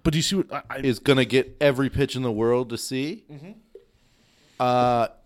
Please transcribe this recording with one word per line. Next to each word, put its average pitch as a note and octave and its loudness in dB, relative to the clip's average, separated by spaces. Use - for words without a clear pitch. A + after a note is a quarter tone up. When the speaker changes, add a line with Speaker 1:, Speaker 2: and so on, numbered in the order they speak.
Speaker 1:
but E3 2
do D#3 0
you E3 0
see G3 -2
what - -2
I, C#3+ -8
I C3 -10
Speaker 2:
is C3 0
gonna C3 4
get B2 0
every C3+ 2
pitch C3+ -2
in C3 -4
the B2 -2
world A#2 0
to A2+ -8
see. C#3+ -8
Speaker 1:
Mm-hmm. D3+ -18
Speaker 2:
Uh, B2 2